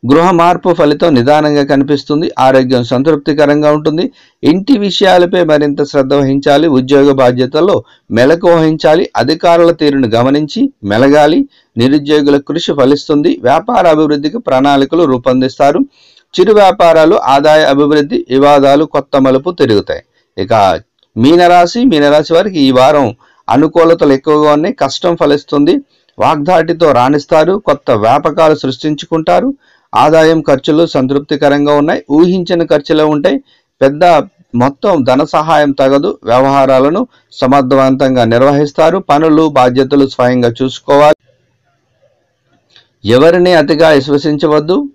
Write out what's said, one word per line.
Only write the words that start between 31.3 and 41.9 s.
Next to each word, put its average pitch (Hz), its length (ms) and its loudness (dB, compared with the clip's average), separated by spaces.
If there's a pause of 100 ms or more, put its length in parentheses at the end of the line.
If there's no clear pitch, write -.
ఉన్నాయి. 151 200 -4 (100)
ఊహించిన 175 540 0
ఖర్చులే 156 400 -2 (100)
ఉంటాయి. 160 220 -2 (440)
పెద్ద 143 240 0 (580)
మొత్తం 143 460 -2
ధన 131 160 0
సహాయం 151 460 0 (100)
తగదు. 139 300 0 (140)
వ్యవహారాలను 135 760 0 (400)
సమర్థవంతంగా 131 840 0
నిర్వహిస్తారు. 143 760 0 (120)
పనులు, 156 340 2 (140)
బాధ్యతలు 131 560 0
స్వయంగా 123 440 0
చూసుకోవాలి. 143 600 0 (2000)